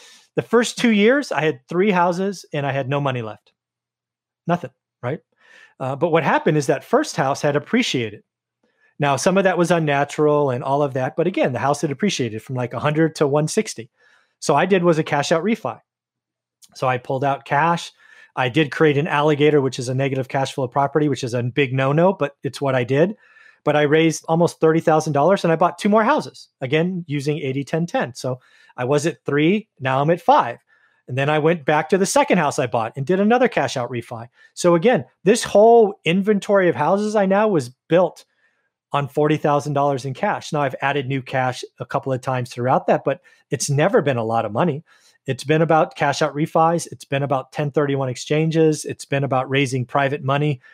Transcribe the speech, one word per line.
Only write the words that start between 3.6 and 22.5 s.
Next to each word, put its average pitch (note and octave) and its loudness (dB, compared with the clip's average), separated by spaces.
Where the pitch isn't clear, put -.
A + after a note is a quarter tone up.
Nothing, E3+ -2
right? C3+ -6
Uh, C3+ -6
but D3 -2
what D#3 2
happened F#3+ 2
is C3+ -2
that C#3 -2
first D4+ 0
house C#3 -2
had D3 0
appreciated. C#3+ -2
Now, C#3+ 2
some F#3 2
of G3 4
that F#3 0
was E3+ 2
unnatural D3 2
and B2 -4
all C#3 0
of C#3 -2
that. B2+ -4
But E3 -2
again, G3 -2
the A#2 -6
house C#3 0
had D3+ -2
appreciated B2 -4
from, C3 -8
like, B2 -6
a A#2+ -8
hundred D#3 0
to D3 2
one D3+ 0
sixty. - -6
So D3 0
I D#3+ 2
did F#3 2
was E3+ 4
a D#3 -2
cash C#3+ -2
out E3 2
refi. E3 -4
So C3+ -2
I B2+ 0
pulled C3+ -6
out C#3 -2
cash. D#3+ 0
I B2+ -2
did C#3 0
create D3 2
an C#3+ 0
alligator, D3 2
which C3 -2
is B2 -8
a C3 -4
negative C3+ -2
cash C3+ -4
flow C3+ -4
property, C#3+ 0
which C3 -2
is A#2 -6
a B2 -2
big B2 -2
no-no, D3 2
but D3 -6
it's C3+ -8